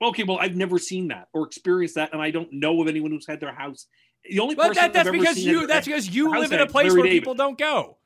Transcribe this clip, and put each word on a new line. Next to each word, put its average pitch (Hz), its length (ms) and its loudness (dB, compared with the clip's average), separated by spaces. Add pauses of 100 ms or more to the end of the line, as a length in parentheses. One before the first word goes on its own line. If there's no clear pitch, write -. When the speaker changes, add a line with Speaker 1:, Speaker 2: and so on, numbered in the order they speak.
Speaker 1:
Okay, 226 220 0
well, 190 160 -2
I've 180 160 -2
never 180 240 0
seen 185 300 -6
that 92 240 -12
or 156 120 -2
experienced 175 500 -2
that, 156 180 -4
and 156 80 -4
I 156 100 -2
don't 165 220 -6
know 156 280 0
of 156 60 0
anyone 156 240 -4
who's 151 160 -10
had 151 140 -10
their 139 120 -10
house. 139 340 -14 (420)
The 190 100 -2
only 269 160 0
Speaker 2:
But 320 140 4
Speaker 1:
person 349 140 2
Speaker 2:
that, 349 100 0
that's 339 160 4
Speaker 1:
I've 370 40 -2
ever 359 60 0
Speaker 2:
because 339 160 4
Speaker 1:
seen 359 140 -2
Speaker 2:
you, 330 140 2
Speaker 1:
at 294 40 -6
Speaker 2:
that's 302 180 2
Speaker 1:
their 294 120 -4
Speaker 2:
because 196 180 -6
you 302 160 0
Speaker 1:
house 302 100 0
Speaker 2:
live 311 120 -2
in - 60 0
a - 20 6
Speaker 1:
had 277 80 2
Speaker 2:
place 190 160 4
Speaker 1:
Larry 180 160 8
Speaker 2:
where - 80 6
Speaker 1:
David. 180 120 4
Speaker 2:
people 254 140 -4
don't 269 220 -2
go. 285 480 -2